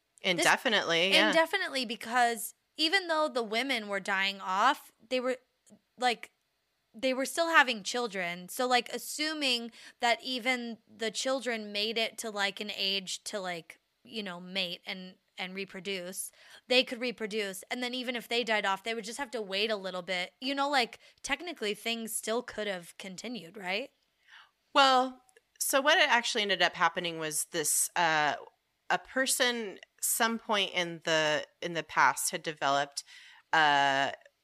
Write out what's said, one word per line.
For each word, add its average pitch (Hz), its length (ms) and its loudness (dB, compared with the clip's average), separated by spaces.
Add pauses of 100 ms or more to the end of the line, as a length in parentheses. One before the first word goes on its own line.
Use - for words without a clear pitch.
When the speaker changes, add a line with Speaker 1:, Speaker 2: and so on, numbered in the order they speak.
(240)
Speaker 1:
this 196 80 0
Speaker 2:
Indefinitely, 185 800 2
yeah. 208 180 6
Speaker 1:
Indefinitely, 320 560 2
because 233 680 0 (240)
even 339 300 2
though 311 200 2
the 240 160 -2
women 226 440 -2
were 202 120 -2
dying 196 420 -2
off, 196 500 0 (180)
they 254 100 0
were, 247 180 -2 (600)
like, 240 340 -2 (640)
they 262 200 0
were 262 120 0
still 330 240 0
having 254 340 4
children. 180 640 -4
So, 254 180 -2
like, 247 260 4
assuming 262 800 -4 (300)
that 233 220 2
even 240 540 -4 (100)
the 220 240 -6
children 233 600 -4
made 208 260 -2
it 226 220 -4
to, 226 100 -8
like, 202 300 -4
an 208 160 -8
age 196 500 -4
to, 214 140 -6
like, 175 400 -8 (240)
you 220 200 -10
know, 180 160 -10
mate 180 460 -6
and, 185 300 -12 (220)
and 185 180 -8
reproduce, 190 760 -8 (360)
they 247 160 6
could 240 160 -6
reproduce. 214 720 -4
And 247 100 -6
then 247 120 -6
even 254 220 -6
if 220 120 -8
they 240 160 0
died 208 220 0
off, 196 180 -2
they 226 100 -4
would 226 120 -8
just 233 140 -10
have 277 120 -6
to 226 100 -6
wait 202 300 -2
a 214 40 0
little 185 260 -6
bit. 180 400 -4
You 262 120 -4
know, 277 160 0
like, 254 300 0 (240)
technically 269 500 -4
things 226 420 -6
still 233 280 -4
could 214 240 -8
have 180 320 -8
continued, 190 580 -12
right? 196 320 -4 (840)
Speaker 2:
Well, 262 480 6 (380)
so - 220 2
what 302 160 6
it 302 120 6
actually 233 340 2
ended 190 180 2
up 170 140 4
happening 170 440 0
was 156 320 -4
this, - 440 0
uh, 156 400 4 (540)
a 175 80 4
person 240 800 0 (220)
some 226 380 2
point 196 340 0
in 170 320 -4
the, 156 400 2 (160)
in 170 120 -4
the 160 100 -4
past - 480 2
had 165 120 -8
developed, 143 600 0 (500)
uh, 139 580 4 (320)